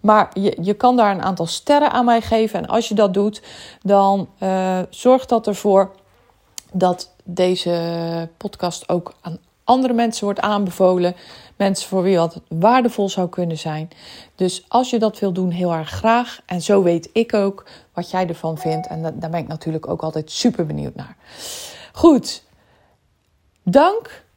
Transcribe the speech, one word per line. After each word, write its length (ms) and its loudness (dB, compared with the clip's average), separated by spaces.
Maar 340 4
je, 260 -2
je 140 0
kan 220 4
daar 140 4
een 120 -4
aantal 240 -4
sterren 440 2
aan 140 0
mij 160 4
geven. 400 0
En 80 -10
als 200 0
je 60 -4
dat 200 4
doet, 280 0
dan, 460 2
eh, 420 -2
zorgt 380 2
dat 180 0
ervoor 440 2
dat 420 -2
deze 1120 -4
podcast 520 -8
ook 320 -4
aan 180 -12
andere 280 2
mensen 320 -2
wordt 160 -4
aanbevolen. 760 0
Mensen 320 -2
voor 140 -2
wie 140 2
wat 320 0
waardevol 600 2
zou 200 -4
kunnen 300 -6
zijn. 300 -8
Dus 340 -4
als 220 0
je 80 0
dat 200 0
wil 140 -2
doen, 180 -2
heel 220 -2
erg 180 -6
graag. 560 -2
En 160 -6
zo 200 4
weet 300 0
ik 220 0
ook 320 -2
wat 180 -8
jij 180 -2
ervan 300 -6
vindt. 280 -4
En 160 -8
da-, 120 -6
daar 160 -8
ben 100 -4
ik 80 -10
natuurlijk 400 -8
ook 140 -6
altijd 280 -6
super 360 0
benieuwd 280 -8
naar. 220 -14
Goed. 500 4
Dank. 640 2